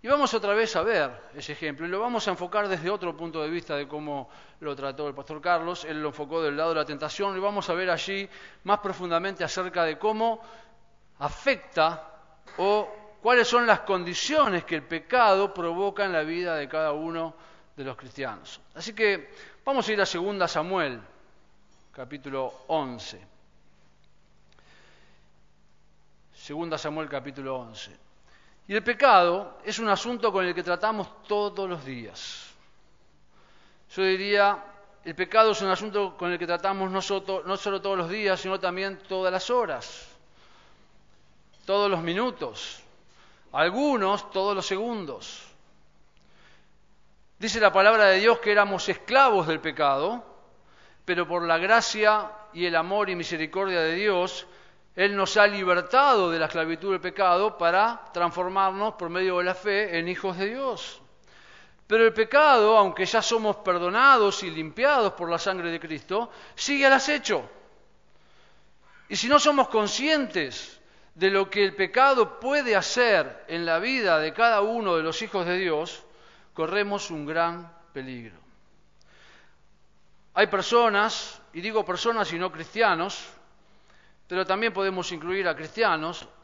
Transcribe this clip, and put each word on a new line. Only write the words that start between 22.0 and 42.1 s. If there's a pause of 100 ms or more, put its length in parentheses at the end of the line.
once. (3250)
Segunda
Samuel,
capítulo
once. (680)
Y
el
pecado
es
un
asunto
con
el
que
tratamos
todos
los
días. (1400)
Yo
diría, (400)
el
pecado
es
un
asunto
con
el
que
tratamos
nosotros,
no
solo
todos
los
días,
sino
también (100)
todas
las
horas, (1600)
todos
los
minutos, (680)